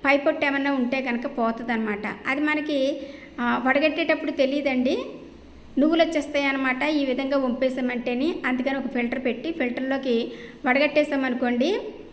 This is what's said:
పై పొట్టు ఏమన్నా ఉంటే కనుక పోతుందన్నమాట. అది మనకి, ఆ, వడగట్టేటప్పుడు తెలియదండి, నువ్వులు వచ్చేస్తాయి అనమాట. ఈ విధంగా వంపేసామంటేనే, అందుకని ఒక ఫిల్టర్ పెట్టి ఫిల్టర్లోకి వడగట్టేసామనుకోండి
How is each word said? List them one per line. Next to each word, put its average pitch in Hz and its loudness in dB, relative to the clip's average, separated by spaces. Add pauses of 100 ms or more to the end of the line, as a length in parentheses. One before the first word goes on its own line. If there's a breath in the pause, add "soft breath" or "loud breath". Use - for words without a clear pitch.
పై 277 6
పొట్టు 294 2
ఏమన్నా 277 2
ఉంటే 254 0
కనుక 247 -4
పోతుందన్నమాట. 226 -2 (200)
అది 277 0
మనకి, 294 0 (400 loud breath)
ఆ, 240 0
వడగట్టేటప్పుడు 302 2
తెలియదండి, 269 2 (840)
నువ్వులు 330 6
వచ్చేస్తాయి 285 0
అనమాట. 269 0
ఈ 294 2
విధంగా 269 0
వంపేసామంటేనే, 254 0 (100)
అందుకని 254 0
ఒక 269 -4
ఫిల్టర్ 247 -2
పెట్టి 240 -2
ఫిల్టర్లోకి 262 -2 (340 loud breath)
వడగట్టేసామనుకోండి 269 2 (340)